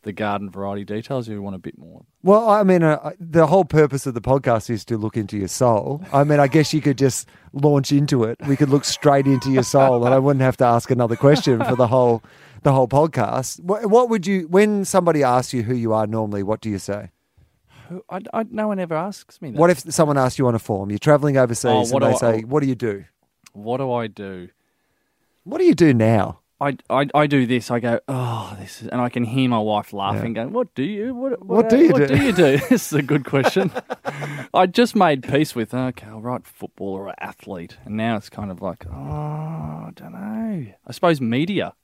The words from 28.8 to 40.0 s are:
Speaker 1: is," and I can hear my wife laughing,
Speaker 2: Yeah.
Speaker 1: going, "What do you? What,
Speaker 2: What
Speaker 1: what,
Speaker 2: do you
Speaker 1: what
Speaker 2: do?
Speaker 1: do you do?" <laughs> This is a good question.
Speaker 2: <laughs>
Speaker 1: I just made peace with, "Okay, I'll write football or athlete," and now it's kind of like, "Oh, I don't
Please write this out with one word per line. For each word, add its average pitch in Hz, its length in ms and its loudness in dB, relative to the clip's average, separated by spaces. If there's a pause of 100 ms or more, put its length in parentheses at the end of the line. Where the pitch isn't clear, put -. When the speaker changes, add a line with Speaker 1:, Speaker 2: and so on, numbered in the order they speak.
Speaker 1:
is," 113 60 -14
and 123 120 -6
I 123 100 -2
can 123 120 -4
hear 127 260 -2
my 120 120 0
wife 107 320 -4
laughing, 104 420 -4
Speaker 2:
Yeah. 110 100 -6
Speaker 1:
going, 151 100 -10
"What 247 200 -6
do 127 80 -6
you? 208 320 -6
What, 247 300 -6
Speaker 2:
What 190 200 -2
Speaker 1:
what, 226 40 -2
Speaker 2:
do 240 100 4
you 330 140 6
Speaker 1:
what 139 160 4
Speaker 2:
do? 135 80 2
Speaker 1:
do 285 80 2
you 247 80 0
do?" 147 320 4
<laughs> - 40 -12
This 247 180 2
is - 80 -10
a 143 80 0
good 139 220 -2
question. 185 460 0 (440)
Speaker 2:
<laughs> 143 400 -14
Speaker 1:
I 185 120 6
just 233 300 0
made 156 260 2
peace 143 320 -2
with, 113 180 -6
"Okay, 127 340 -6
I'll 110 140 -16
write 117 280 -8
football - 460 -12
or 95 280 -10
athlete," 95 600 -14
and 104 120 -8
now 113 200 -2
it's 101 140 -10
kind 104 200 -10
of 90 100 -14
like, 92 300 -10
"Oh, - 20 -12
I 156 1040 -10
don't - 180 -20